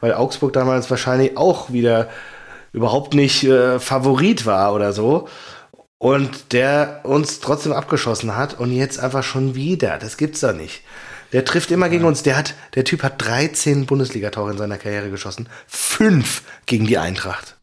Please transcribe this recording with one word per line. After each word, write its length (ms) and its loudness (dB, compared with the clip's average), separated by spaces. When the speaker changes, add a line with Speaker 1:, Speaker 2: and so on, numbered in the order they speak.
Speaker 1:
weil 140 2
Augsburg 380 -2
damals 380 0
wahrscheinlich 460 2
auch 360 0
wieder 380 2
überhaupt 420 0
nicht, 300 4
äh, 340 6
Favorit 680 2
war 280 2
oder 180 0
so. 360 0
Und 540 0
der 520 2
uns 360 0
trotzdem 320 -2
abgeschossen 640 -2
hat 240 -4
und 120 -2
jetzt 260 -2
einfach 240 -2
schon 320 -2
wieder. 440 -2
Das 200 -12
gibt's 220 -4
doch 140 0
nicht. 280 -14
Der 140 0
trifft 240 0
immer 160 2
Speaker 2:
Ja. 60 0
Speaker 1:
gegen 120 2
uns. 180 4
Der 140 2
hat, 180 -4
der 100 0
Typ 180 -2
hat 220 -4
dreizehn 600 0
Bundesliga-Tore 680 -2
in 60 -8
seiner 180 -6
Karriere 320 -6
geschossen. 400 -10
Fünf 760 2
gegen 200 0
die 120 2
Eintracht. 640 -6